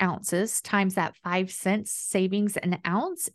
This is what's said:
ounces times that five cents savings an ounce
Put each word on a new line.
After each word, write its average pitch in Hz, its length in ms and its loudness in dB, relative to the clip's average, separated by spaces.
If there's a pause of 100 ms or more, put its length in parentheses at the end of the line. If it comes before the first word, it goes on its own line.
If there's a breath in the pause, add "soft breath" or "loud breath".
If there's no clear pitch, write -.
ounces 185 580 0
times 196 340 2
that 165 220 0
five 185 340 -2
cents 202 420 0
savings 202 640 0
an 180 300 0
ounce 285 480 -2